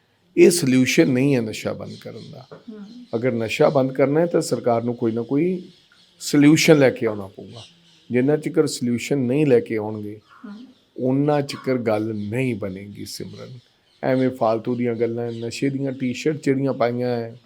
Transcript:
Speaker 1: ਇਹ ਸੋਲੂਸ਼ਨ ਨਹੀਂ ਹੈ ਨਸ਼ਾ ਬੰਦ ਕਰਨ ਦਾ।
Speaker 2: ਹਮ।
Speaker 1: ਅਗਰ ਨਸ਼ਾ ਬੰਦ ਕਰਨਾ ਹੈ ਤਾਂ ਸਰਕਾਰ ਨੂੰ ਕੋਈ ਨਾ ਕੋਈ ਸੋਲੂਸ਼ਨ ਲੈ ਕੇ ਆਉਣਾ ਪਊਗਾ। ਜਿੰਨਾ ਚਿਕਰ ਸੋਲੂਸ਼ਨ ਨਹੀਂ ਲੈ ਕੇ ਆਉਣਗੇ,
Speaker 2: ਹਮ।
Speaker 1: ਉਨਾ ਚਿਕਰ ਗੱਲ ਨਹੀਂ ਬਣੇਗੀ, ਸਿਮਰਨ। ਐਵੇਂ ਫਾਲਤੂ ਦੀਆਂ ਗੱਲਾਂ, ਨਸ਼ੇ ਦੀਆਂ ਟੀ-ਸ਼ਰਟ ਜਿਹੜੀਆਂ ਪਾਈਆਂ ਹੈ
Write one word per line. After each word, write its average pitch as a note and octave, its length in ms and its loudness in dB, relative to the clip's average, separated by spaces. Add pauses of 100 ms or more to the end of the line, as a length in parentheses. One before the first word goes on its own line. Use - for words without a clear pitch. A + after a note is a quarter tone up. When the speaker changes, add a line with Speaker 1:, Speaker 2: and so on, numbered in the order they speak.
(360)
Speaker 1:
ਇਹ F3 140 8
ਸੋਲੂਸ਼ਨ C3 600 4
ਨਹੀਂ C3 260 2
ਹੈ A#2+ 40 2
ਨਸ਼ਾ G#2+ 320 -6
ਬੰਦ G2+ 280 -10
ਕਰਨ A2+ 220 -16 (100)
ਦਾ। - 200 -20
Speaker 2:
ਹਮ। - 520 -18 (100)
Speaker 1:
ਅਗਰ A#2+ 180 0
ਨਸ਼ਾ A2+ 360 2
ਬੰਦ C3 240 2
ਕਰਨਾ C#3+ 280 2
ਹੈ F3 60 2
ਤਾਂ E3+ 140 2
ਸਰਕਾਰ A#2 440 0
ਨੂੰ A#2+ 100 -2
ਕੋਈ A#2 180 -2
ਨਾ A#2 100 -2
ਕੋਈ E3+ 460 -2 (520)
ਸੋਲੂਸ਼ਨ D3+ 580 6
ਲੈ C3 120 6
ਕੇ - 160 -4
ਆਉਣਾ G#2 200 -4
ਪਊਗਾ। G2 360 -18 (480)
ਜਿੰਨਾ C3 260 4
ਚਿਕਰ D3+ 300 0
ਸੋਲੂਸ਼ਨ B2 520 -2
ਨਹੀਂ C3+ 280 2
ਲੈ A#2+ 140 6
ਕੇ A2+ 160 -6
ਆਉਣਗੇ, G#2+ 440 -8 (260)
Speaker 2:
ਹਮ। G#3 200 -18 (320)
Speaker 1:
ਉਨਾ C#3+ 420 0
ਚਿਕਰ C3 360 -4
ਗੱਲ A2 380 -2
ਨਹੀਂ A2+ 400 -4
ਬਣੇਗੀ, G2+ 500 -10
ਸਿਮਰਨ। A2 540 -14 (460)
ਐਵੇਂ C3 260 2
ਫਾਲਤੂ A#2 440 -2
ਦੀਆਂ A#2+ 200 -2
ਗੱਲਾਂ, A#2 380 -4
ਨਸ਼ੇ A#2 380 -6
ਦੀਆਂ C3+ 220 -6
ਟੀ-ਸ਼ਰਟ C3 500 -4
ਜਿਹੜੀਆਂ C3+ 300 0
ਪਾਈਆਂ A#2+ 360 -2
ਹੈ A#2 380 -6